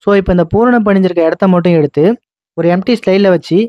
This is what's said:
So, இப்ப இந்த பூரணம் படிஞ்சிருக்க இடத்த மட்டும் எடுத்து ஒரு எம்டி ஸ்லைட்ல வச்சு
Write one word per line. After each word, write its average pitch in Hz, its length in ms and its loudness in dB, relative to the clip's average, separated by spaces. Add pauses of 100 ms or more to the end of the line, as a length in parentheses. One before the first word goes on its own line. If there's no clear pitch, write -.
So, - 60 -2 (100)
இப்ப 190 160 -4
இந்த 175 180 2
பூரணம் 233 340 2
படிஞ்சிருக்க 190 420 0
இடத்த 175 240 -2
மட்டும் 175 260 0
எடுத்து 147 240 0 (540)
ஒரு 165 180 -2
எம்டி 190 240 -2
ஸ்லைட்ல 190 360 0
வச்சு 165 220 -2 (120)